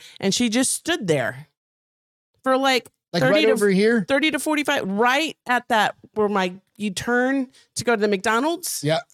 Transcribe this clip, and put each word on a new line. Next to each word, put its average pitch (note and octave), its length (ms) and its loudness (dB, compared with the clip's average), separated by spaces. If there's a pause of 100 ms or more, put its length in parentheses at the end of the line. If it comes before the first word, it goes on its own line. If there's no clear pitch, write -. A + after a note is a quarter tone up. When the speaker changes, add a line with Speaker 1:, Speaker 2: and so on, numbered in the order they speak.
(200)
Speaker 1:
And F#3+ 140 0
she B3 160 0
just B3 240 0
stood D#4 340 -6
there C3+ 400 -2 (960)
for, C4 140 2
like, C4+ 320 0 (240)
Speaker 2:
Like, F3 80 0
Speaker 1:
thirty C4 140 4
Speaker 2:
right D#4 100 4
Speaker 1:
to - 60 4
Speaker 2:
over G3+ 180 2
here? G#3 400 2
Speaker 1:
thirty C#4+ 220 0
to C#4+ 80 -2
forty-five, D4 500 -2
right B3 560 0
at A#3+ 240 -2
that, G#3+ 260 2 (200)
where G#3+ 120 2
my, F#3+ 280 -2 (220)
you G#3 120 -4
turn B3 580 0 (280)
to - 100 -6
go A#3+ 100 2
to G#3 60 0
the G#3+ 80 2
McDonald's. A#3 720 -2
Speaker 2:
Yeah. D#3 160 0 (140)